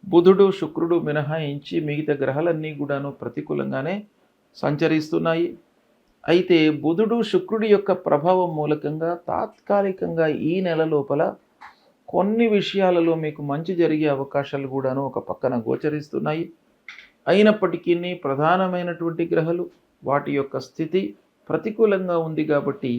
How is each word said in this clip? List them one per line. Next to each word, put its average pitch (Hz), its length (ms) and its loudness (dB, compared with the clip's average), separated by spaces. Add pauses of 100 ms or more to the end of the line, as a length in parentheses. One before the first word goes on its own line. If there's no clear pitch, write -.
(140)
బుధుడు, 185 340 8 (140)
శుక్రుడు 165 340 -2 (140)
మినహాయించి 147 680 -4 (120)
మిగతా 147 340 -2
గ్రహాలన్నీ 156 560 -2
కూడాను 139 320 -4 (100)
ప్రతికూలంగానే 139 760 -6 (640)
సంచరిస్తున్నాయి. 160 840 0 (840)
అయితే 180 260 4 (240)
బుధుడు, 185 340 2 (140)
శుక్రుడి 208 420 0
యొక్క 202 200 4 (140)
ప్రభావం 175 520 2
మూలకంగా 151 520 -2 (200)
తాత్కాలికంగా 185 1000 -2 (220)
ఈ - 20 0 (140)
నెల 160 160 0 (100)
లోపల 143 300 0 (920)
కొన్ని 208 420 2
విషయాలలో 185 600 2 (100)
మీకు 151 260 -6
మంచి 165 300 -4
జరిగే 156 340 2
అవకాశాలు 139 600 -4
కూడాను 135 360 -2
ఒక 123 100 -4 (100)
పక్కన 127 240 -2 (120)
గోచరిస్తున్నాయి. 151 800 -4 (880)
అయినప్పటికీ 175 800 2 (140)
ప్రధానమైనటువంటి 170 1080 0
గ్రహాలు 170 340 0 (380)
వాటి 143 340 -2
యొక్క 135 300 -4
స్థితి 165 340 -4 (480)
ప్రతికూలంగా 190 680 0 (100)
ఉంది 156 240 -2
కాబట్టి 139 460 -2